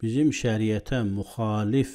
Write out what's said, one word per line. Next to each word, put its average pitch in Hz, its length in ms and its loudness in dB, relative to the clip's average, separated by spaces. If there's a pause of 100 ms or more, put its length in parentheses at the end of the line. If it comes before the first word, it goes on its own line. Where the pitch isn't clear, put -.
bizim 127 280 2
şəriətə 110 760 0
müxalif 107 920 0